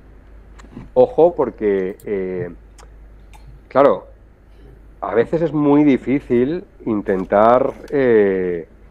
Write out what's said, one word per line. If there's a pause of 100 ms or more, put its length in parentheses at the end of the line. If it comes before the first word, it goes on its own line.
(920)
ojo,
porque,
eh, (1160)
claro, (960)
a
veces
es
muy
difícil (220)
intentar, (160)
eh, (240)